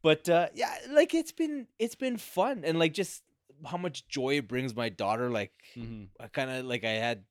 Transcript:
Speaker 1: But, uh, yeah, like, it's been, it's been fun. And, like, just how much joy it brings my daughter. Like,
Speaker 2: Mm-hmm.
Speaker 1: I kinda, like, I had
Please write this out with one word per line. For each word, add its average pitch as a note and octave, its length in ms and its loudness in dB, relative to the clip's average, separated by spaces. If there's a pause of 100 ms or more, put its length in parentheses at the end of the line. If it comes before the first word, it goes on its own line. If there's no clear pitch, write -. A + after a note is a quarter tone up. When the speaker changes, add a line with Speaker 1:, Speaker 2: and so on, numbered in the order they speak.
Speaker 1:
But, D#3 280 4
uh, E3+ 240 4
yeah, - 200 -2 (180)
like, D4+ 220 6
it's E4 180 0
been, D4+ 340 -4 (120)
it's A3+ 160 -2
been B3 220 -2
fun. G#3+ 480 -2
And, D#3+ 140 2
like, E3 160 4
just - 280 -4 (440)
how E3 100 -6
much F3+ 320 -8
joy C3+ 300 0
it A2+ 100 -4
brings B2+ 260 -2
my A#2 140 -2
daughter. G#2+ 420 0
Like, G#2 220 -2 (240)
Speaker 2:
Mm-hmm. A2+ 280 -10 (140)
Speaker 1:
I A2+ 100 -16
kinda, C3 340 -4
like, B2 220 -4
I A2 80 0
had A2 380 -2